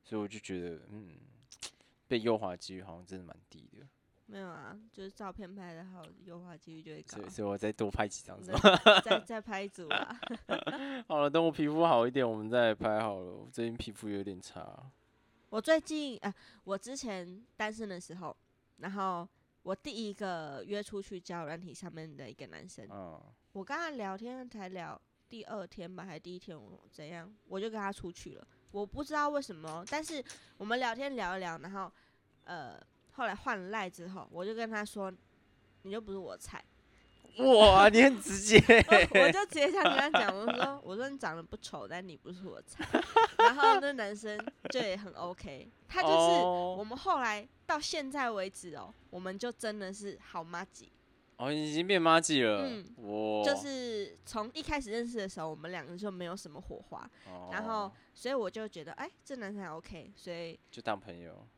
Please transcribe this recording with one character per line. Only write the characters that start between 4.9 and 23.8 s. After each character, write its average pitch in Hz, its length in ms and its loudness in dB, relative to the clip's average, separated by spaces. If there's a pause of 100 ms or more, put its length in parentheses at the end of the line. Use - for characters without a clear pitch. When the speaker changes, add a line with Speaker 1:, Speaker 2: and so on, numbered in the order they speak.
Speaker 2:
就 294 100 -18
是 196 80 -14
照 196 220 -14
片 185 200 -14
拍 180 220 -16
得 165 120 -16
好， 185 180 -20 (180)
右 175 160 -18
滑 175 180 -18
几 160 200 -20
率 160 40 -18
就 160 120 -18
会 156 100 -16
高。 - 140 -18
Speaker 1:
所 101 100 -12
以， - 20 -14
所 95 160 -8
以 101 40 -2
我 101 100 -4
再 104 140 -4
多 104 180 -4
拍 107 160 -2
几 - 160 -12
张 - 220 -18
是 185 80 -10
吗？ - 80 2 (420)
Speaker 2:
再， 196 160 4
再， - 80 0
再 220 140 -8
拍 208 200 -8
一 202 80 -8
组 180 200 -14
啊。 - 320 -2 (420)
Speaker 1:
<laughs> 269 460 -8
好 156 100 0
了， 143 100 4
等 160 160 4
我 165 60 4
皮 147 180 0
肤 160 160 4
好 127 220 6
一 127 60 0
点， 127 160 2
我 110 80 -2
们 107 120 -6
再 117 200 4
来 110 60 4
拍 107 260 0
好 107 180 -2
了。 90 140 -10
我 104 180 -16
最 117 140 -6
近 117 120 -4
皮 117 140 -10
肤 104 180 -12
有 101 140 -4
点 95 180 -8
差。 - 480 -16 (600)
Speaker 2:
我 220 120 -4
最 320 200 4
近， 294 420 -8
呃， 202 100 -6 (300)
我 196 160 -6
之 247 180 -12
前 190 480 -10 (120)
单 214 180 -6
身 220 140 -10
的 185 120 -10
时 165 140 -18
候， 175 220 -12 (400)
然 180 160 -10
后 190 360 -4 (360)
我 185 100 -4
第 - 160 -10
一 214 240 -8
个 160 500 -8
约 202 160 -6
出 202 220 -10
去 196 180 -12
交 175 200 -10
友 160 60 -8
软 165 140 -10
体 175 140 -16
上 175 180 -16
面 156 240 -14
的 139 140 -16
一 - 20 -18
个 - 140 -18
男 80 220 -18
生， - 200 -18
Speaker 1:
嗯。 92 320 -14 (320)
Speaker 2:
我 196 120 -12
跟 262 120 -8
他 330 140 -8